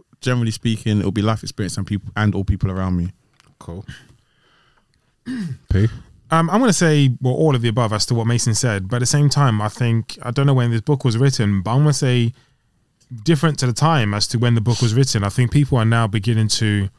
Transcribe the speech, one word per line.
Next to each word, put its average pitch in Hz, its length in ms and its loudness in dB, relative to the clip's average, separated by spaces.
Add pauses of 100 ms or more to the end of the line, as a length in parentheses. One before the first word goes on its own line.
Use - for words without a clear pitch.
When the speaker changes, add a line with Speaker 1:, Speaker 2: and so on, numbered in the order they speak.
(200)
Speaker 1:
generally 123 300 -2
speaking, 110 480 -2
it'll 95 140 0
be 101 100 -2
life 107 220 -2
experience - 340 -8
and 95 80 -6
people, - 300 -6
and 104 180 0
all 95 100 -2
people 95 280 -2
around 92 260 -2
me. 87 140 -4 (480)
Speaker 2:
Cool. 87 260 -14 (1400)
<clears throat> 202 460 -8
P? 101 160 2 (440)
Speaker 3:
Um, 165 180 2
I'm 202 100 2
gonna 240 140 4
say, 147 480 2
well, 127 140 0
all 151 200 2
of 117 60 -2
the 120 80 0
above 110 240 0
as 104 140 -2
to 120 80 0
what 113 100 0
Mason 117 300 0
said, 101 340 -2
but 123 60 -4
at 120 60 -2
the 123 40 -2
same 147 240 2
time, 123 320 2
I 107 80 -2
think, 113 540 -2
I 120 80 -8
don't 139 160 0
know 139 80 4
when 120 160 2
this 113 100 -2
book 139 240 -2
was 113 140 0
written, 110 420 2
but 104 100 -4
I'm 131 100 2
gonna 151 120 4
say 123 400 0 (920)
different 156 360 2
to 131 80 0
the 120 60 0
time 135 420 2
as 104 140 -2
to 117 100 -2
when 120 160 2
the 113 60 2
book 113 200 0
was 113 140 0
written. 131 280 2
I 101 60 0
think 120 220 0
people 139 260 2
are 113 80 2
now 113 220 2
beginning 110 400 0
to, 104 520 0